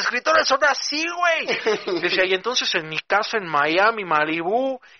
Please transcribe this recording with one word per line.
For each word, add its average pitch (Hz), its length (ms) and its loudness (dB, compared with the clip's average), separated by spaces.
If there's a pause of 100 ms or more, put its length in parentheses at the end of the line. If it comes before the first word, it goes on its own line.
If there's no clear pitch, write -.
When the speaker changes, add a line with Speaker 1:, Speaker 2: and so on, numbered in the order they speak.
Speaker 1:
escritores 302 440 2
son 269 160 2
así, 294 440 0
güey". 339 400 0
Speaker 2:
<laughs> 208 540 -2
Speaker 1:
Decía, 185 240 2
"Y 190 80 0
entonces 220 400 -2
en 160 160 -2
mi 156 100 -8
casa 214 380 0
en 190 100 -4
Miami, 180 580 2
Malibú, 170 720 0 (200)